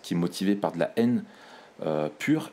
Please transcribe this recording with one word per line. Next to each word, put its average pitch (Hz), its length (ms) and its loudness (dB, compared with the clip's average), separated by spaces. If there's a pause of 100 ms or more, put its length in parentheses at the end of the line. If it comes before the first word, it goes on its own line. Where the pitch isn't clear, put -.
qui - 100 -6
est 85 40 0
motivée 95 380 2
par 85 160 -2
de 85 80 -6
la - 180 0
haine, 120 260 2 (600)
euh, 76 260 0 (100)
pure, 143 320 0